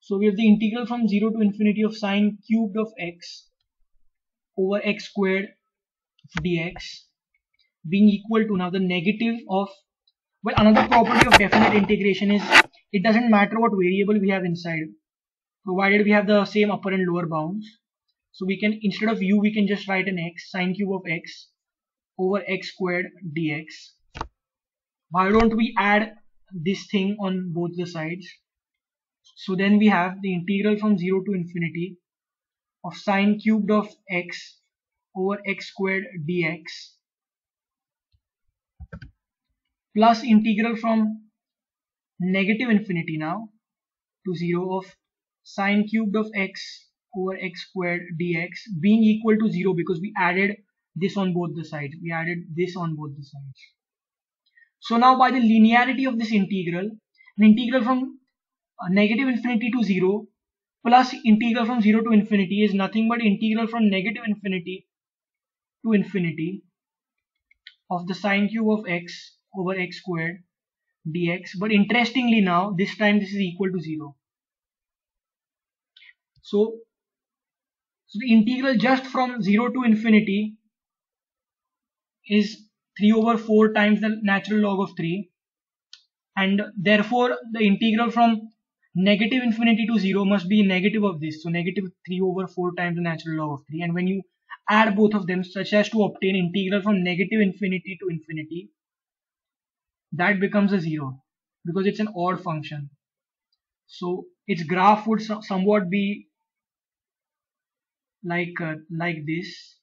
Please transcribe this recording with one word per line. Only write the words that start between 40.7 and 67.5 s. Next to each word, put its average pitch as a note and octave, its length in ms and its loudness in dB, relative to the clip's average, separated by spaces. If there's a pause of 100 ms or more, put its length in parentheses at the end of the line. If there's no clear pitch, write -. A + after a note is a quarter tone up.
from A3 460 -2 (960)
negative G3 500 0
infinity E3+ 480 0
now F3 320 -6 (760)
to F#3 100 -4
zero F3 420 -2
of F#3+ 80 -8 (580)
sine G3+ 440 0
cubed A3 280 -2
of G#3+ 200 0
x - 520 -8 (280)
over F#3+ 200 -4
x F#3 320 -10
squared F3 340 -4 (160)
d F3 200 -2
x F3 260 -8 (180)
being G#3+ 220 4
equal A3 340 4
to G#3+ 140 0
zero F3+ 220 0
because E3+ 280 -2
we G#3 160 -8
added F#3 380 0 (400)
this F#3 200 -4
on F#3 180 -2
both E3+ 220 -4
the E3 80 -10
sides. D3 380 -10
We E3+ 100 -8
added E3 280 -6 (160)
this F3+ 200 -4
on E3 200 -6
both D3 200 -10
the C#3+ 80 -16
sides. C#3 360 -20 (1200)
So A#3 160 -2
now B3+ 200 8
by B3+ 140 6
the C4+ 80 0
linearity A#3 680 4
of A#3 120 -2
this A3 120 -4
integral, F#3+ 600 -2 (460)
an G3+ 60 4
integral A3+ 400 6
from, B3+ 360 -2 (640)
uh, F#3 60 -8
negative G#3 380 2
infinity B3 440 -2
to A#3+ 120 0
zero F#3 420 0 (600)
plus B3 280 4 (100)
integral A3+ 440 4
from B3 140 -2
zero G#3+ 200 4
to A3+ 100 0
infinity G3+ 520 2
is G3+ 100 2
nothing G3 340 0
but A#3 140 0
integral A3 460 0
from A3 220 2
negative G3 360 -4
infinity F#3+ 640 -6 (960)
to A3+ 80 2
infinity F3+ 720 -2 (1300)